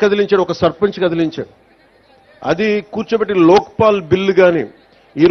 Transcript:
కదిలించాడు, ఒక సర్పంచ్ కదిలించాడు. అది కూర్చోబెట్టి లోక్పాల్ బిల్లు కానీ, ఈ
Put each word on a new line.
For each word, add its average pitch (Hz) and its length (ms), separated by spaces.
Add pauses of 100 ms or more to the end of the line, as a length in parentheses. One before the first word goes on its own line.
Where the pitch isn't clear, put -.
కదిలించాడు, 202 440
ఒక 170 140
సర్పంచ్ 196 420
కదిలించాడు. 165 480 (1000)
అది 185 160 (260)
కూర్చోబెట్టి 214 420 (140)
లోక్పాల్ 208 500 (120)
బిల్లు 196 300
కానీ, 170 240 (560)
ఈ 160 100